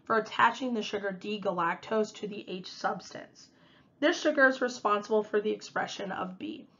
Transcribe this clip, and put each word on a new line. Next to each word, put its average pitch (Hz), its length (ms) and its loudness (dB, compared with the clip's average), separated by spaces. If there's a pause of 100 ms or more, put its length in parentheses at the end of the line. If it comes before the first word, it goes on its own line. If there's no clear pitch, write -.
for 226 140 2
attaching 240 540 2
the 214 100 -2
sugar 202 280 -4
D-galactose 196 1040 -2
to 208 120 -8
the 202 200 -12
H 185 220 -10
substance. - 760 -8 (500)
This 320 220 4
sugar 294 260 6
is 262 140 4
responsible 214 640 2
for 208 180 0
the 214 100 0
expression 196 640 -6
of 185 260 -6
B. - 280 -10 (140)